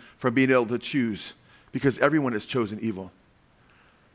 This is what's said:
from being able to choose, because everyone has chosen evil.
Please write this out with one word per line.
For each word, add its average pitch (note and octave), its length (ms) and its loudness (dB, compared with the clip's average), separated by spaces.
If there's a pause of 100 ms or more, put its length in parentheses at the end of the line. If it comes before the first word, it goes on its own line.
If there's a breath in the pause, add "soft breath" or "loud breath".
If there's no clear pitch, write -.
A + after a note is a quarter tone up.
(180 loud breath)
from B2+ 180 0
being C3 160 4
able B2 160 4
to A#2+ 100 -2
choose, A2+ 560 -2 (380 soft breath)
because C3 260 0
everyone C#3+ 360 2
has G#2 120 -6
chosen G#2+ 360 -4
evil. F#2+ 300 -6 (1040 soft breath)